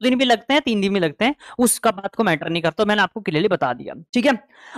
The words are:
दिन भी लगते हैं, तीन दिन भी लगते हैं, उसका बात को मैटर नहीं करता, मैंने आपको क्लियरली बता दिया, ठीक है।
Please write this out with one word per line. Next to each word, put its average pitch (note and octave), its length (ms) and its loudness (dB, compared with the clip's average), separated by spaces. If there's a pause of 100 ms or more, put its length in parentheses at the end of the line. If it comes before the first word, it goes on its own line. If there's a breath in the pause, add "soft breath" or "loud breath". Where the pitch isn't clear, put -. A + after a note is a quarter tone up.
दिन B3+ 160 2
भी C4+ 60 2
लगते A#3+ 300 2
हैं, D4+ 80 4
तीन G#3+ 180 0
दिन G3 140 0
भी G3 60 2
लगते E3 240 -2
हैं, C#4 100 0 (240 loud breath)
उसका A#3 320 2
बात G3 240 -6
को A3+ 100 0
मैटर D#3+ 240 0
नहीं E3 140 -4
करता, E3+ 220 0
मैंने G#3 180 2
आपको F#3+ 180 -4
क्लियरली E3+ 280 -2
बता D3 240 -2
दिया, - 220 -12 (200)
ठीक A#3+ 120 2
है। C#4+ 60 4 (460 loud breath)